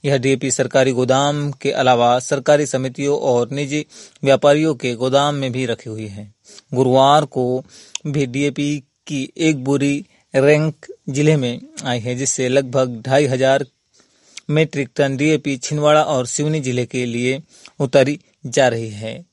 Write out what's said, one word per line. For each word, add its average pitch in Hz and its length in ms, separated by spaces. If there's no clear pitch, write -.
यह 139 140
डीएपी 131 320
सरकारी 131 420
गोदाम 139 600
के - 200
अलावा 123 460
सरकारी 147 480
समितियों 135 540
और 120 300
निजी 143 340
व्यापारियों 147 500
के 123 200
गोदाम 135 400
में 135 180
भी 127 140
रखी 113 240
हुई 110 160
है। 104 180
गुरुवार 135 520
को 127 380
भी 147 200
डीएपी 143 520
की 135 220
एक 156 260
बोरी 143 400
रैंक 151 520
जिले 147 280
में 123 240
आई 123 140
है, 123 160
जिससे 131 340
लगभग 131 580
ढाई 139 200
हजार 131 400
मीट्रिक 147 460
टन 135 200
डीएपी 143 400
छिंदवाड़ा 151 480
और 131 220
सिवनी 151 340
जिले 123 260
के 123 200
लिए 123 360
उतारी 139 380
जा 127 220
रही 113 220
है 113 420